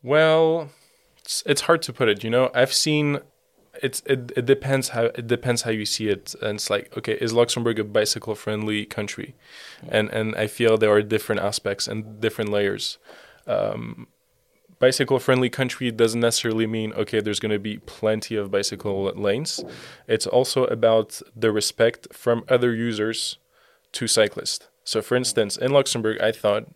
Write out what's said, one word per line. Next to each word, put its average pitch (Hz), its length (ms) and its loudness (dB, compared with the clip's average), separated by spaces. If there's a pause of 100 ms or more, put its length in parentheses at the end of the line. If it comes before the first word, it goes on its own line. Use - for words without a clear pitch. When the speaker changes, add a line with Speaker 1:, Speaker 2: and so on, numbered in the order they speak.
Speaker 1:
Well, 160 640 4 (480)
it's, - 280 -8
it's 147 160 0
hard 165 220 2
to 127 100 -10
put 117 160 2
it. 104 140 0
You 110 60 -4
know, 123 240 2
I've 131 200 2
seen 147 460 0 (600)
it's, 131 240 -4
it, 127 300 -2
it 120 100 -2
depends 135 440 0
how, 117 160 0
it 117 220 -2
depends 120 360 0
how 117 80 -2
you 110 140 -4
see 107 240 -4
it. - 320 -4
And 107 140 -4
it's - 140 -8
like, 101 280 -2
okay, 110 160 -4
is 113 200 -2
Luxembourg 117 460 2
a 107 40 -2
bicycle 107 520 -2
friendly 107 500 -4
country? 104 480 -10 (500)
Speaker 2:
Mm. - 80 -14
Speaker 1:
And, 107 200 2
and 110 240 -4
I 107 120 0
feel 110 300 4
there 107 140 4
are 107 100 6
different 107 400 -2
aspects 101 460 -4
and 107 340 -10
different 107 300 -2
layers. 101 460 -2 (500)
Um, 113 600 -4 (680)
bicycle 127 420 4
friendly 127 300 2
country 127 400 -4
doesn't 117 300 2
necessarily 113 480 2
mean, 110 260 -4
okay, 107 280 0
there's 104 180 -2
gonna 107 200 0
be 107 180 -8
plenty 110 580 -2
of 101 160 -4
bicycle 98 540 -2 (100)
lanes. 107 480 -2 (440)
It's 113 200 0
also 127 380 2
about 113 560 2 (140)
the 110 160 2
respect - 640 0
from 117 360 0
other 123 260 4
users 113 640 -4 (560)
to 120 140 -4
cyclists. - 600 0 (160)
So - 180 -4
for 123 140 0
instance, 120 420 0
in 127 140 -2
Luxembourg, 117 500 2
I 110 120 2
thought 107 420 0